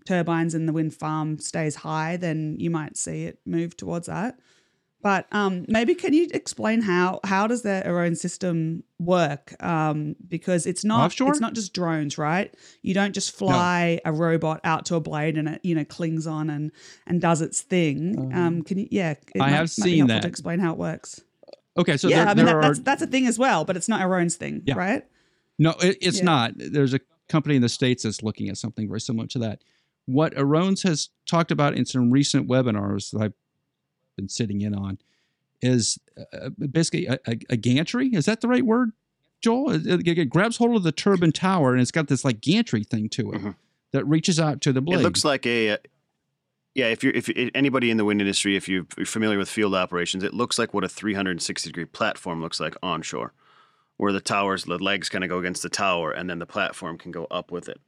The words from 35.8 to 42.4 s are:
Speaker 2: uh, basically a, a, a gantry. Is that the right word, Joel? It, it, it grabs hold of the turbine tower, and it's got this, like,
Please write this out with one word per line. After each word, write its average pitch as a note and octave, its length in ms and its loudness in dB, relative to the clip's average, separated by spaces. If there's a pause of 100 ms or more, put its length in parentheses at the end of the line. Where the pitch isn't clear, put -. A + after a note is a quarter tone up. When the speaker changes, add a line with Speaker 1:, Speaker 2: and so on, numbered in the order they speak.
Speaker 2:
uh, - 160 -10
basically E3 560 -2
a, C3 200 -2
a, A#2 120 -2 (120)
a B2+ 60 2
gantry. D3 520 0
Is G3+ 180 2
that A3 160 0
the A#3 60 0
right B3 180 2
word, A3+ 260 2 (480)
Joel? B3 320 2
It, E3+ 340 2
it, E3+ 120 2
it E3+ 120 2
grabs G#3 280 2
hold A#3 180 4
of G#3 60 2
the E3 100 2
turbine F3+ 400 4
tower, F3 400 4
and B2+ 80 4
it's B2 100 4
got D#3+ 180 -2
this, C3+ 160 0
like, A#2+ 180 0